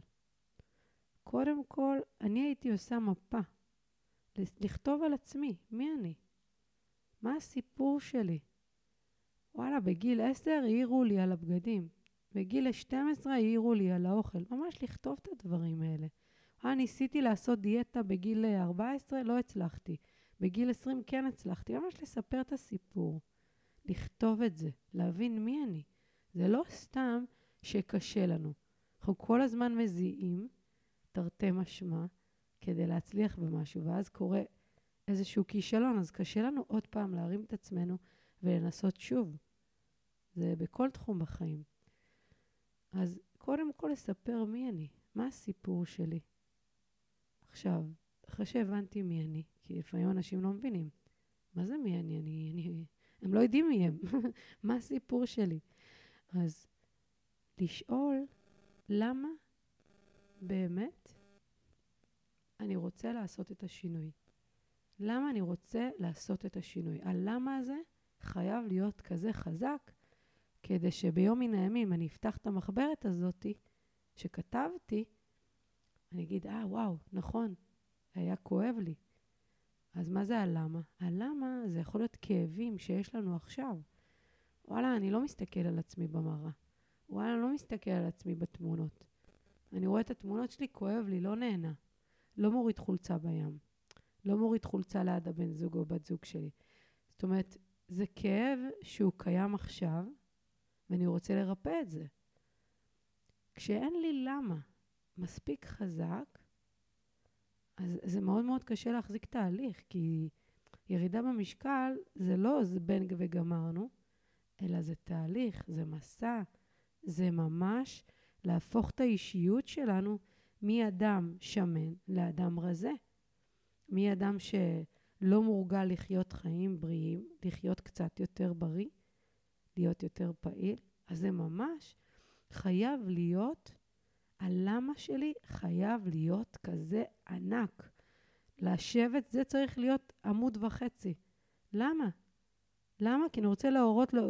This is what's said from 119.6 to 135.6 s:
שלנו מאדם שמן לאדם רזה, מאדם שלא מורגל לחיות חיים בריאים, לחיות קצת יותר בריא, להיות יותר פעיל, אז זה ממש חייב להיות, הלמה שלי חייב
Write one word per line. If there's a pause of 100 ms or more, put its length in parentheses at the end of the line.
שלנו (440)
מאדם
שמן (160)
לאדם
רזה, (960)
מאדם
שלא
מורגל
לחיות
חיים
בריאים, (160)
לחיות
קצת
יותר
בריא, (880)
להיות
יותר
פעיל, (320)
אז
זה
ממש (540)
חייב
להיות, (680)
הלמה
שלי (120)
חייב